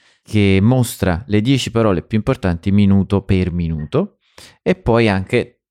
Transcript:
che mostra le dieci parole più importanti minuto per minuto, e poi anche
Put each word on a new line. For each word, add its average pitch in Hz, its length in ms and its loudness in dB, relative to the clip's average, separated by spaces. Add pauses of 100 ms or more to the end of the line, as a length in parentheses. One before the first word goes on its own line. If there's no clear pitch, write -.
(220)
che 98 400 2
mostra 107 640 0
le 104 140 0
dieci 127 320 -2
parole 104 300 0
più - 140 -4
importanti 98 540 -2
minuto 98 520 2
per 92 280 -2
minuto, 82 680 -6 (440)
e 185 140 -2
poi 113 320 0
anche 95 640 -4